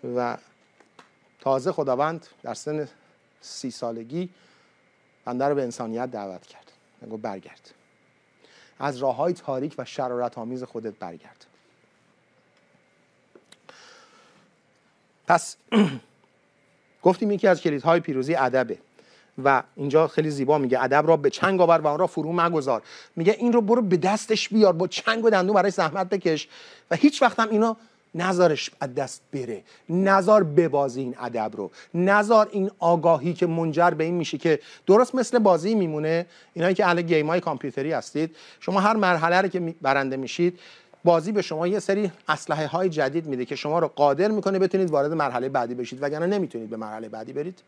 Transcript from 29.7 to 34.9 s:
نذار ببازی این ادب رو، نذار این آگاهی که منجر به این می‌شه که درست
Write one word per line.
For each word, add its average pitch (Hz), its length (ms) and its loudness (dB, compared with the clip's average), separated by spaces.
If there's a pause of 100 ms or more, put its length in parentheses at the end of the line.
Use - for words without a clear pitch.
نذار 196 560 4
ببازی 143 560 2
این 123 200 -6
ادب 113 360 -4
رو، 101 140 -8 (240)
نذار 208 580 4
این 202 260 -2
آگاهی 165 560 2
که 180 120 0
منجر 165 440 0
به 160 140 -4
این 170 100 -2
می‌شه 170 240 -4
که 160 220 2 (260)
درست 233 280 4